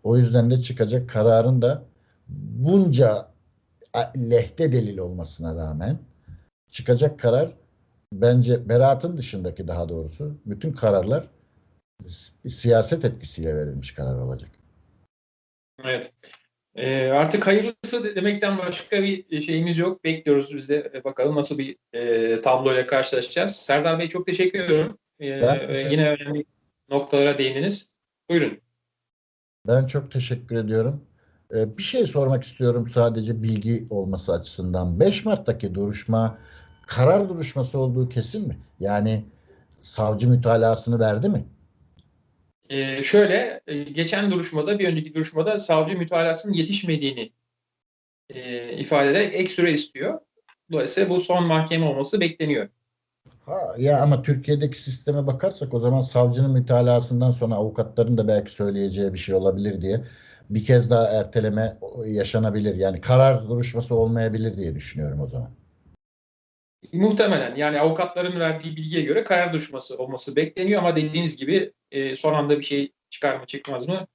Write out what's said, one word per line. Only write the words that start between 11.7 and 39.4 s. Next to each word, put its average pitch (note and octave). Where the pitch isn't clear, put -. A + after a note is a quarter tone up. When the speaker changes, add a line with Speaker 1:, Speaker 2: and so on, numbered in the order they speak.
Speaker 1:
si-, -
siyaset A#2
etkisiyle D#2+
verilmiş C#2
karar C2
olacak. B1+
Speaker 2:
Evet. B2+
Ee, C3
artık D#3
hayırlısı G#3+
de-, G#3
demekten G3+
başka F#3
bir F#3+
şeyimiz E3
yok. F3+
Bekliyoruz D3
biz C3
de, D3
e, C3+
bakalım C3+
nasıl D3
bir, C3+
e, A2+
tabloyla B2+
karşılaşacağız. C3+
Serdar D#3+
Bey E3+
çok F3+
teşekkür F#3
ediyorum. F3
Ee, C3+
Speaker 1:
Ben C3+
teşekkür C3+
Speaker 2:
yine D3+
önemli D3
noktalara C#3
değindiniz. C#3
Buyurun. E3
Speaker 1:
Ben C3
çok -
teşekkür B2
ediyorum. A2+
Ee, A2
bir -
şey B3
sormak C3+
istiyorum A#2+
sadece A2+
bilgi A2+
olması F#2+
açısından. F2+
Beş G3
Mart'taki A2+
duruşma A2
karar F3+
duruşması C#3+
olduğu B2+
kesin F3+
mi? -
Yani G#2